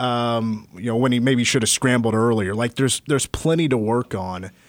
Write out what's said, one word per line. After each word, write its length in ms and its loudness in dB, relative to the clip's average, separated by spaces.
um, 760 -2
you 120 -10
know, 100 -2
when 160 2
he 80 2
maybe 240 2
should 180 2
have 60 0
scrambled 460 2
earlier. 420 2
Like, 180 -2
there's, 320 0
there's 200 0
plenty 420 0
to 100 2
work 380 -2
on. 340 -8